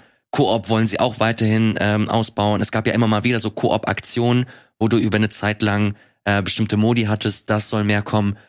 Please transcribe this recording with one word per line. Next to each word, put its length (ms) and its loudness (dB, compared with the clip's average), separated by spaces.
Koop 400 0
wollen 160 2
sie 140 -4
auch 200 0
weiterhin, 600 2
ähm, 280 0
ausbauen. 540 0
Es 100 -4
gab 140 -2
ja 80 0
immer 140 2
mal 160 2
wieder 160 0
so 100 -4
Koop-Aktionen, 960 0
wo 100 2
du 80 2
über 200 2
eine 120 2
Zeit 320 -4
lang, 340 0
äh, 180 2
bestimmte 360 -2
Modi 260 4
hattest, 460 -2
das 180 -2
soll 160 -2
mehr 180 0
kommen. 360 -2